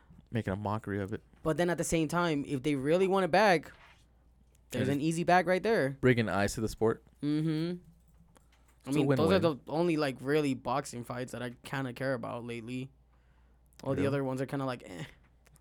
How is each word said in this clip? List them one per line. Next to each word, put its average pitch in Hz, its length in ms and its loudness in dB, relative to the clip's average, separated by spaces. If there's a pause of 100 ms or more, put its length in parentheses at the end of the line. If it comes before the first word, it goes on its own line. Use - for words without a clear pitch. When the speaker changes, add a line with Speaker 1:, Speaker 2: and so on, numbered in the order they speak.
(300)
Speaker 1:
Making 107 220 -2
a 92 40 -2
mockery 101 440 -4
of 98 120 -6
it. - 100 -8 (200)
Speaker 2:
But 156 140 -2
then 175 140 0
at 156 80 -2
the 165 60 -2
same 160 240 0
time, 165 380 0
if 131 160 -4
they 151 120 0
really 156 340 2
want 190 160 2
it 165 60 0
back, 185 420 4 (1000)
there's 127 180 0
Speaker 1:
Yeah, 143 60 2
Speaker 2:
an 143 60 0
easy 165 240 0
bag 175 220 4
right 185 160 2
there. 165 380 2
Speaker 1:
bringing 117 280 4
eyes 98 260 0
to 113 60 -6
the 107 80 0
sport. - 340 0 (200)
Speaker 2:
Mm-hmm. 156 540 -2 (1080)
I - 20 -10
Speaker 1:
It's 139 80 0
a - 20 2
Speaker 2:
mean, 139 100 4
those 135 120 4
are 160 80 4 (120)
Speaker 1:
win-win. - 20 0 (240)
Speaker 2:
the - 60 -10
only, 165 240 2
like, 139 240 -2
really 143 340 2
boxing 123 500 -6
fights 123 280 -8
that 117 100 -8
I 123 80 -6 (140)
kinda 135 280 -6
care 135 220 -4
about 117 300 -6
lately. 120 460 -8 (920)
All 135 80 -4
the 135 60 0
Speaker 1:
Really? 139 120 2
Speaker 2:
other 139 160 0
ones 131 160 -2
are 135 60 -4
kinda 139 200 -4
like, 123 200 -6
eh. 98 180 -12 (560)